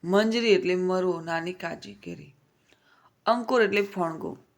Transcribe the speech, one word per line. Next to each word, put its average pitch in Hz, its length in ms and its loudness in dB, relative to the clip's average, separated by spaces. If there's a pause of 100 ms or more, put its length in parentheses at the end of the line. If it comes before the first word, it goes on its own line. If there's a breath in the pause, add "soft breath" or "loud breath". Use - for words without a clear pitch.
મંજરી 220 480 4
એટલે 180 220 4
મરવો, 185 460 0
નાની 165 320 -4
કાચી 180 420 -10
કેરી. 156 400 -16 (920 soft breath)
અંકુર 233 360 2
એટલે 202 200 2
ફણગો. 170 560 -6 (200)